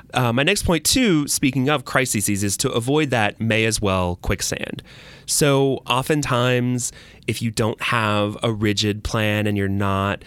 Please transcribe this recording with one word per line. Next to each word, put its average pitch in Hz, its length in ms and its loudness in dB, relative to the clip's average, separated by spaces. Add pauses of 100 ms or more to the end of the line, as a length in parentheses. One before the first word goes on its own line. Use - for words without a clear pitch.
(120)
Uh, 123 200 0
my 127 100 0
next 190 220 0
point, 165 200 0
too, 180 440 2
speaking 135 400 0
of 151 160 0
crises, 127 440 0 (140)
is 101 160 0
to - 120 -2
avoid 139 400 0
that 107 300 0
may 110 240 2
as 110 160 0
well 92 420 0
quicksand. - 600 -6 (440)
So 139 600 2
oftentimes, 123 1040 0 (340)
if 113 160 -2
you 117 80 -2
don't 107 320 -2
have 104 600 0
a 117 100 0
rigid 104 500 0
plan 107 440 0
and 104 100 0
you're 98 120 0
not 98 580 -2